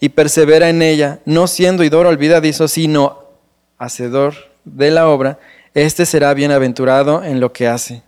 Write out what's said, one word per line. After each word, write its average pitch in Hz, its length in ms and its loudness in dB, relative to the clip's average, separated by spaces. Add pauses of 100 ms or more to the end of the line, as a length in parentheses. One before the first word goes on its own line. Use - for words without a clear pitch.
y 147 80 0
persevera 156 600 2
en 165 140 0
ella, 151 420 -2
no 165 220 0
siendo 180 380 0
oidor 160 220 2
olvidadizo, 156 600 0
sino 151 540 -2 (580)
hacedor 127 560 -6 (300)
de 143 260 -2
la 165 160 2
obra, 139 320 0 (360)
este 156 300 0
será 143 300 0
bienaventurado 139 880 0
en 147 160 -6
lo 123 140 -2
que 120 160 -4
hace". 120 400 -8